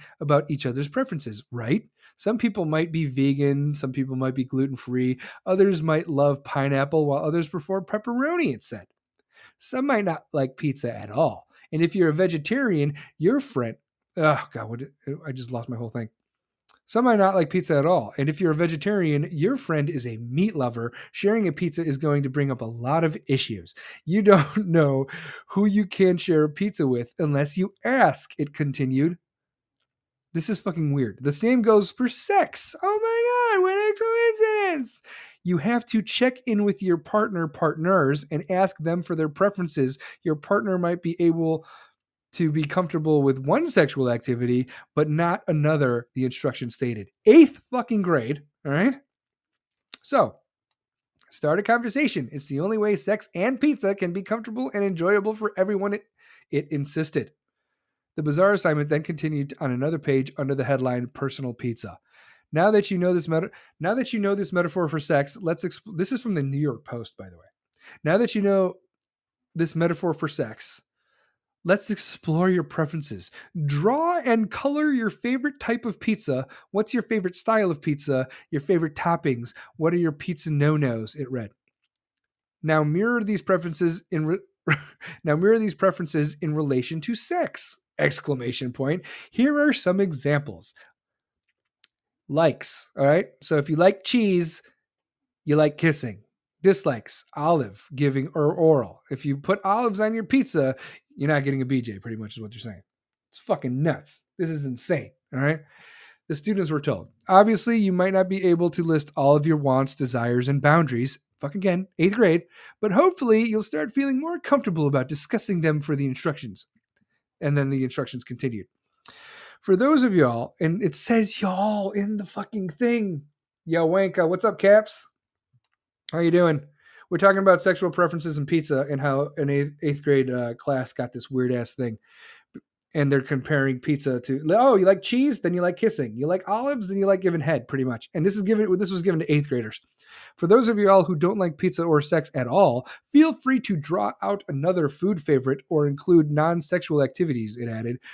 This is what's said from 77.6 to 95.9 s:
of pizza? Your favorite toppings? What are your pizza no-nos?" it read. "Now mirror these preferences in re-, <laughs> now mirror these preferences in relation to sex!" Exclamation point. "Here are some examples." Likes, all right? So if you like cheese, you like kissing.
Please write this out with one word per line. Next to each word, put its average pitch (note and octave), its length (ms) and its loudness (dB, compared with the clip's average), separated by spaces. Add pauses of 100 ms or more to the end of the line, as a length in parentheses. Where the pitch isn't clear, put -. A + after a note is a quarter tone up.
of D3 100 -6
pizza? C#3+ 460 -2 (220)
Your C#3+ 120 -4
favorite D#3+ 340 0
toppings? C#3 580 -2 (240)
What E3 160 0
are F3 40 0
your E3+ 140 0
pizza D#3+ 380 -8
no-nos?" C#3+ 640 0
it C3 160 -10
read. A#2 200 -8 (1120)
"Now D#3 220 2
mirror G#3+ 400 0
these G3+ 180 -2
preferences E3+ 720 -2
in D#3 140 -2
re-, F3+ 140 -2 (280)
<laughs> - 560 -8
now D3+ 140 2
mirror G#3 200 4
these G#3+ 180 -2
preferences D3+ 640 -2
in D3+ 120 -4
relation D3 460 -2
to A3+ 160 -6
sex!" - 640 -6 (220)
Exclamation B2+ 720 -4
point. D3 300 -4 (260)
"Here D4 300 2
are D4 140 4
some F#3 260 0
examples." C#3+ 720 -2 (1500)
Likes, - 720 -2
all C#3 80 2
right? D#3 220 4 (160)
So D#3+ 140 0
if C#3+ 120 -2
you D#3 60 0
like F#3+ 280 4
cheese, F3+ 600 0 (800)
you D3 120 2
like D3+ 200 4
kissing. C#3+ 460 -2 (400)